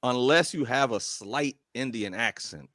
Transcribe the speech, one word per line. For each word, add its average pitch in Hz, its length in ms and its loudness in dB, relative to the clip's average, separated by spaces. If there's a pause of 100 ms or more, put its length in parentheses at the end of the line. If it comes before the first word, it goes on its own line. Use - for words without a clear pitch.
Unless 127 520 4
you 151 100 -2
have 127 280 2
a 104 80 0
slight 135 560 -4 (160)
Indian 117 420 -4
accent. 98 600 -4